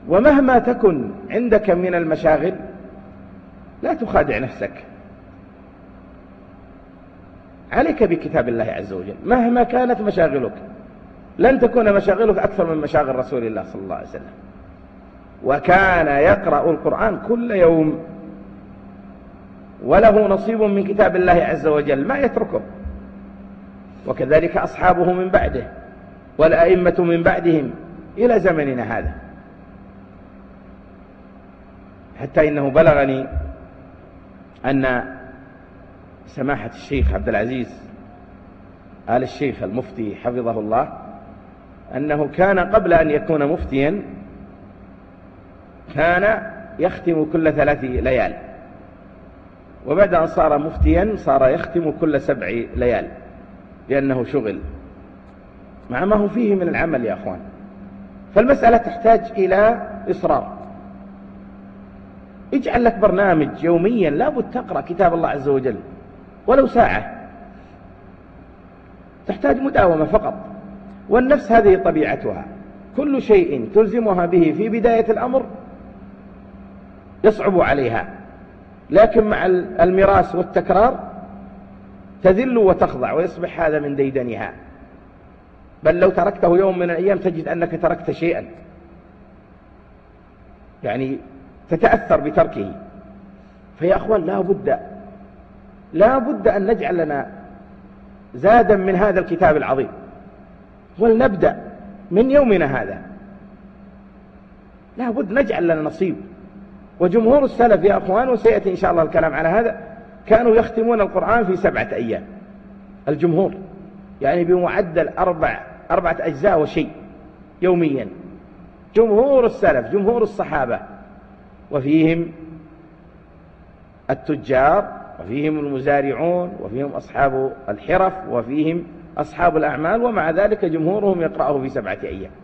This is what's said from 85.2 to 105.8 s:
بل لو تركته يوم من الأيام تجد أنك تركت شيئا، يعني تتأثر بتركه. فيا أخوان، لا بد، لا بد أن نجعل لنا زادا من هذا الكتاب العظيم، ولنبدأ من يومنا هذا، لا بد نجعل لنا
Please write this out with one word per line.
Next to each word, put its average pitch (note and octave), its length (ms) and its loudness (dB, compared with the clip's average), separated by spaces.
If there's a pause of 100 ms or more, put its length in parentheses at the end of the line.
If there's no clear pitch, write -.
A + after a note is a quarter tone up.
بل E3 180 2
لو F#3 100 6
تركته F3 480 2
يوم F#3+ 200 2
من F3 120 -2
الأيام F3+ 280 0
تجد E3 300 -4
أنك E3 340 -4
تركت E3 280 -2
شيئا، - 340 -4 (2500)
يعني C3 360 -4 (520)
تتأثر - 500 2
بتركه. C#3 520 -2 (1080)
فيا F3+ 180 2
أخوان، G3+ 300 -2
لا G3 140 -2
بد، F3 380 -2 (1120)
لا A3 260 4
بد B3+ 300 -2
أن G3+ 180 0
نجعل F#3+ 380 -2
لنا C#3+ 220 -6 (1080)
زادا F3 420 6
من F#3+ 180 0
هذا F#3+ 260 2
الكتاب E3+ 360 2
العظيم، B2+ 320 -2 (1080)
ولنبدأ A3 580 2 (540)
من A#3 200 4
يومنا F#3 520 4
هذا، - 160 -8 (2000)
لا A#3+ 120 -4
بد G#3+ 220 -4
نجعل G#3+ 320 0
لنا D#3+ 180 0